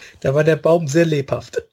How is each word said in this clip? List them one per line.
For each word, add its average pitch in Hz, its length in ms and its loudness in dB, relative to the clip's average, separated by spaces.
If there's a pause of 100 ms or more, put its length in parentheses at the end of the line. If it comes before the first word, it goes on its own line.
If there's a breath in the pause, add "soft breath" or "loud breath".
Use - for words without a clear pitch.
(220 loud breath)
Da 135 140 -2
war 151 80 2
der 156 120 2
Baum 160 320 0
sehr 165 180 2
lebhaft. 139 560 -4 (120)